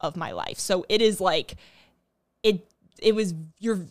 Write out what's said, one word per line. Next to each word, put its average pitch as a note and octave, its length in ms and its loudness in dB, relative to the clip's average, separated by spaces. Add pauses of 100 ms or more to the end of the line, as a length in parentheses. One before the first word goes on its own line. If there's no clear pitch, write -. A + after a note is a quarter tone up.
of D#3+ 140 -4
my E3 160 -8
life. - 260 -8
So F#3 320 -2
it G#3+ 120 2
is, A3 200 4
like, E3 340 0 (880)
it, G#3 220 2 (360)
it G#3+ 140 4
was, G#3 180 0 (260)
you're G3+ 320 -2